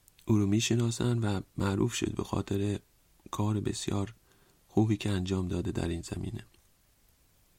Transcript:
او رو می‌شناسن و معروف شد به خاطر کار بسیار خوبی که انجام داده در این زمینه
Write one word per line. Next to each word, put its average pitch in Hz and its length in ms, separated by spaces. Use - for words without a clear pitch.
او 110 120
رو 101 80
می‌شناسن 117 720
و 104 220
معروف 98 380
شد - 200
به - 100
خاطر 98 540
کار 104 300
بسیار - 540
خوبی 110 280
که 104 140
انجام 95 380
داده 90 240
در 85 160
این 85 140
زمینه - 440